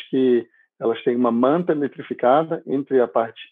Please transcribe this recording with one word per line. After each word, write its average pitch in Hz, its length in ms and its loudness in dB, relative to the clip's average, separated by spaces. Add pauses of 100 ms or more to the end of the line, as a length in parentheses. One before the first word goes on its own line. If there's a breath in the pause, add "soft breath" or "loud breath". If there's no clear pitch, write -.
que 127 400 0 (320 soft breath)
elas 113 240 -4
têm 123 120 0
uma 123 140 2
manta 143 420 0
eletrificada 147 920 -2
entre 135 320 -2
a 120 80 4
parte 117 320 -4 (140)